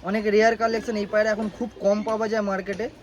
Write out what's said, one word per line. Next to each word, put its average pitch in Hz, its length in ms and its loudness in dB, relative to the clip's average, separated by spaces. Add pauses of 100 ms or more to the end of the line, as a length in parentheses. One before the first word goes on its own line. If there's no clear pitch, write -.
অনেক 208 240 -2
রেয়ার 220 300 6
কালেকশন। 226 400 -2
এই 202 100 -2
পায়রা 214 240 2
এখন 214 180 -2 (100)
খুব 233 120 -6 (100)
কম 202 220 2
পাওয়া 220 260 -2
যায় 214 140 0
মার্কেটে 196 460 -4 (140)